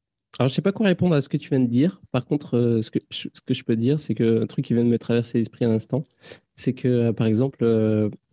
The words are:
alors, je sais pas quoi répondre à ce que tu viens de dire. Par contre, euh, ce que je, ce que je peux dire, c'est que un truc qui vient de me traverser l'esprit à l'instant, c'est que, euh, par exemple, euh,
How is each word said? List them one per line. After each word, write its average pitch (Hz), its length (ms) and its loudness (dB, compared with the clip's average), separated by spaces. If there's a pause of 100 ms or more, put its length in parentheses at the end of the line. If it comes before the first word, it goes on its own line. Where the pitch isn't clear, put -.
(380)
alors, - 120 2
je - 40 -6
sais 165 80 -2
pas 196 100 0
quoi 208 140 -2
répondre 180 280 2
à 143 80 2
ce - 60 -4
que 151 100 -2
tu - 120 -8
viens 135 100 2
de 127 60 2
dire. 127 340 0 (120)
Par 123 140 -2
contre, 147 300 -4
euh, 117 260 2
ce - 80 -2
que - 80 -4 (120)
je, - 220 -8
ce - 80 -16
que - 140 -4
je - 100 -6
peux 117 120 0
dire, 131 240 0
c'est - 140 -4
que 113 280 2
un 107 40 -2
truc 139 200 -6
qui - 80 -2
vient 117 100 2
de 120 60 4
me 117 80 2
traverser 120 400 -2
l'esprit 113 260 -2
à 120 40 2
l'instant, 113 340 -2 (520)
c'est - 200 0
que, 131 140 -4
euh, 120 240 2
par 113 140 0
exemple, 113 360 0
euh, 110 480 2 (220)